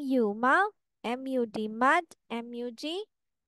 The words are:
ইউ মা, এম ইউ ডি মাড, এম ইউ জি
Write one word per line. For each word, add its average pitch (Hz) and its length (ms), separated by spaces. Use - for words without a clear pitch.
ইউ 262 220
মা, 247 200
এম 247 240
ইউ 262 180
ডি 220 200
মাড, 285 280
এম 233 240
ইউ 240 220
জি 294 180